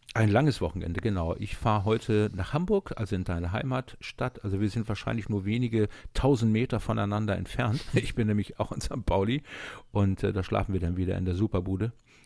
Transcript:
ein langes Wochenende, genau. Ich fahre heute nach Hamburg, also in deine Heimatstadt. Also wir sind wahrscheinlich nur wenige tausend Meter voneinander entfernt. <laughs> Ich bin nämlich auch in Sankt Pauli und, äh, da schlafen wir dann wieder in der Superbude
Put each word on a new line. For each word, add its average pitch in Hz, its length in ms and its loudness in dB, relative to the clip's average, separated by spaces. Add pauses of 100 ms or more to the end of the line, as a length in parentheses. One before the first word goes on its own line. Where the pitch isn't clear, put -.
(140)
ein 110 160 4
langes 127 320 4
Wochenende, 85 400 -2
genau. 85 380 0
Ich - 160 -6
fahre 107 300 2
heute 110 500 2
nach 92 160 -4
Hamburg, 185 460 0
also 104 180 -2
in 92 80 -2
deine 87 300 -2
Heimatstadt. 127 880 -4
Also 98 160 -2
wir 107 100 2
sind 107 200 -2
wahrscheinlich 110 400 -4
nur 101 160 0
wenige 113 420 2 (260)
tausend 117 380 4
Meter 113 300 0
voneinander 104 560 0
entfernt. 107 500 -2
<laughs> - 60 -4
Ich - 200 2
bin 113 140 2
nämlich 104 320 0
auch - 140 -2
in - 80 -6
Sankt - 240 -6
Pauli 101 360 2 (520)
und, 98 300 2
äh, 101 100 0
da 98 100 0
schlafen 98 300 0
wir 92 80 0
dann 90 160 0
wieder 92 200 0
in 92 60 -2
der 92 120 0
Superbude 95 580 0 (320)